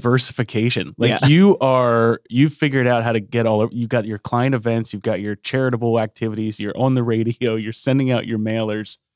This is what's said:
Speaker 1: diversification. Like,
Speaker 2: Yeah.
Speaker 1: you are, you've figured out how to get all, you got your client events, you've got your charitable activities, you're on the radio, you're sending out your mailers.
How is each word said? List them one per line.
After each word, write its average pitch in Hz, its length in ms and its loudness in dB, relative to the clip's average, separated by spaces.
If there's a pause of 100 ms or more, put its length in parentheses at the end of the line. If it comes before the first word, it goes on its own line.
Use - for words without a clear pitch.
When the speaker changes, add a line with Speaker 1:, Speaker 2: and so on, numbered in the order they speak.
(240)
Speaker 1:
diversification. 110 720 -2
Like, 113 240 2
Speaker 2:
Yeah. 139 80 2
Speaker 1:
you 185 320 6
are, 120 600 2 (100)
you've 143 240 2
figured 135 320 0
out 120 180 2
how 117 80 0
to 113 80 0
get 113 260 -2
all, 110 260 2
you 117 140 -4
got 110 200 -2
your 107 120 -6
client 127 360 -2
events, 113 380 -2
you've 101 100 -10
got 101 180 -2
your 104 160 -6
charitable 120 640 -2
activities, 110 600 -6
you're 104 160 -6
on 131 180 2
the 123 80 2
radio, 113 540 -2
you're 110 160 -8
sending 135 380 0
out 123 160 -2
your 113 120 -4
mailers. 107 600 -4 (180)